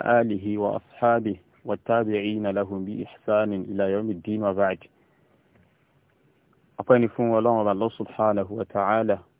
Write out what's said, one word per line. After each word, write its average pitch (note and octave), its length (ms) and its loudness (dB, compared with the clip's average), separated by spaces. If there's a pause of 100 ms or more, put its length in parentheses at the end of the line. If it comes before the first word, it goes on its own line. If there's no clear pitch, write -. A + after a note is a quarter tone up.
(220)
آله G#2 360 -2
وأصحابه G#2+ 760 0 (300)
والتابعين G#2+ 800 -2
لهم F#2+ 380 -2
بإحسان G#2+ 680 -2
إلى G2 380 -4
يوم G#2+ 180 -2
الدين G#2+ 340 -4
وبعد. F#2+ 360 2 (2000)
Ọpẹ́ B2 200 4
ni A#2 80 4
fún A#2 240 -2
Ọlọ́run A2+ 300 2
Ọba G#2 100 2
Allah G#2 200 0
subhanahu G#2 640 -2
wa G#2+ 80 -6
ta'ala. G#2 520 0 (220)